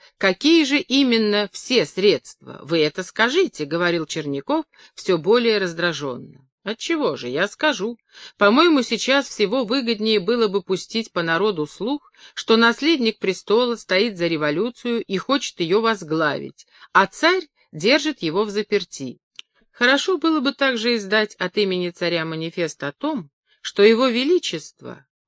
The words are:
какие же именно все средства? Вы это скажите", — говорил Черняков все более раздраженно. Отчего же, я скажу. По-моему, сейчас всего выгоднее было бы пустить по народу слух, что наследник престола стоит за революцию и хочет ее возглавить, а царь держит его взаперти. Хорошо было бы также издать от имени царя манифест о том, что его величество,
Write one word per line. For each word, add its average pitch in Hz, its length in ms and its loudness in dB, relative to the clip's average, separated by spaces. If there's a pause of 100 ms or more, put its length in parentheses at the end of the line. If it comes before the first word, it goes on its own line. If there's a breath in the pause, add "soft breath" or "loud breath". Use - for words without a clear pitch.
(180 soft breath)
какие 294 460 4
же 277 140 0
именно 220 760 2
все 214 340 0
средства? 165 760 0
Вы 160 180 0
это 151 220 0
скажите", — 254 640 0
говорил 170 400 -2
Черняков 151 580 -4 (300 soft breath)
все 180 240 0
более 220 400 2
раздраженно. 151 880 -6 (180)
Отчего 226 520 -4
же, 120 120 -10
я 165 200 -2
скажу. 233 500 -4 (400 loud breath)
По-моему, 269 440 4
сейчас 262 460 0
всего 220 360 -2
выгоднее 220 560 0
было 226 260 0
бы 196 160 -4
пустить 220 500 -6
по 175 100 -2
народу 165 440 -2
слух, 262 460 -8 (220 loud breath)
что - 220 2
наследник 233 640 2
престола 220 560 0
стоит 202 420 -2
за 170 120 0
революцию 185 760 -2
и 196 140 -4
хочет - 420 -4
ее 180 200 0
возглавить, 160 840 -4 (260 loud breath)
а 294 140 4
царь 349 420 0 (240)
держит 269 500 0
его 175 220 -2
взаперти. 196 760 -4 (520)
Хорошо 277 460 2
было 320 200 0
бы 269 140 0
также 240 420 0
издать 214 420 -2
от 180 220 -4
имени 180 320 0
царя 170 340 -2
манифест 160 600 -6
о 143 80 -6
том, 277 380 -6 (300)
что - 220 -2
его 226 240 6
величество, 233 1000 -2 (240)